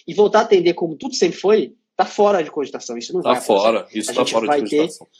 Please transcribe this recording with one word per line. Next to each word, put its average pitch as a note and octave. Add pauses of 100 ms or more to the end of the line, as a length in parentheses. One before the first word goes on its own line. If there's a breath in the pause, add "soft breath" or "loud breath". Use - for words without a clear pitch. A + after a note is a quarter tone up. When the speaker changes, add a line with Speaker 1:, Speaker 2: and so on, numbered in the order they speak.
Speaker 1:
e E3+
voltar G#3
a A3+
atender F3
como E3
tudo C4
sempre F3
foi, F#3+ (240)
tá F#3
fora G3+
de C#3+
cogitação. B2
Isso -
não F3+
Speaker 2:
Tá -
Speaker 1:
vai B2
acontecer. G#2
Speaker 2:
fora, A2
isso A2
Speaker 1:
A -
Speaker 2:
tá A#2+
Speaker 1:
gente B2+
Speaker 2:
fora A2+
de A2
Speaker 1:
vai D3
ter, G#2
Speaker 2:
cogitação. D#3+ (120)